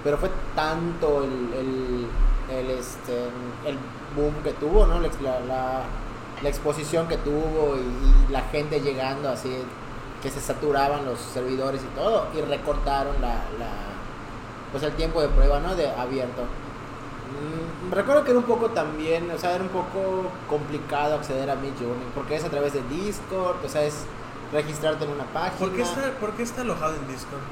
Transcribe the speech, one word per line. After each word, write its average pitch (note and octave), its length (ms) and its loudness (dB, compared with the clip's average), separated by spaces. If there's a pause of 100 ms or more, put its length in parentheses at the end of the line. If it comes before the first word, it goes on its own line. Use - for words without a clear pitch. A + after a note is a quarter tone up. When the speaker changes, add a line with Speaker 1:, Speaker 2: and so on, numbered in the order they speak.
Speaker 1:
Pero D3 140 2
fue - 120 0 (240)
tanto D#3+ 680 0
el, B2+ 300 -2
el, C3 520 -2 (500)
el, B2+ 140 -2
este, B2 540 -4 (420)
el C#3 120 -4 (360)
boom D3 280 2
que C#3+ 100 -2
tuvo, E3 340 6
¿no? F3 140 4
La E3 60 2
ex-, - 160 -2
la, B2+ 180 0
la, C3 420 -2 (600)
la C#3+ 60 0
exposición D3+ 600 0
que D#3+ 80 0
tuvo D3+ 600 2
y, B2+ 40 0
y C3+ 520 8
la C3 100 2
gente D3+ 380 0
llegando C3+ 500 0
así, B2 180 -4 (760)
que C3+ 80 -2
se C#3 100 -6
saturaban C#3 680 2
los A#2 140 -4
servidores C3 600 -2
y - 140 -8
todo, F#3+ 380 2
y D#3 80 -2
recortaron C#3 800 0
la, A#2+ 140 0 (220)
la, A#2 120 -6 (1000)
pues C3+ 100 -4
el D3 100 0
tiempo D#3+ 300 0
de C#3+ 60 4
prueba, C#3 320 8
¿no? F3+ 140 0
De D#3 140 2
abierto. B2 540 -2
Mm, - 1500 -8
recuerdo C4+ 340 6
que B3+ 60 0
era B3 100 8
un A#3+ 40 -2
poco A#3 260 2
también, D#3+ 600 0
o E3 80 -4
sea, F3 160 0
era F#3 100 -2
un F3+ 60 -4
poco F#3 600 -2 (200)
complicado D3 640 0
acceder C3+ 340 -2
a C#3 60 0
Midjourney, B2 600 -4
porque C3+ 220 -2
es D#3+ 80 -2
a E3+ 60 -2
través C#3+ 240 0
de C3+ 160 0
Discord, F#3 720 -2
o C3+ 60 -4
sea, D3+ 140 2
es D3 100 0 (580)
registrarte D3+ 540 0
en C#3+ 60 -4
una C#3+ 120 -4
página. E3+ 340 -4
Speaker 2:
¿Por F#3 140 0
qué F#3+ 80 0
está, C4 300 0 (100)
por G#3+ 120 -2
qué A3 100 -4
está A#3 180 -4
alojado D#3+ 340 0
en C#3 140 -6
Discord? C3+ 320 -10 (120)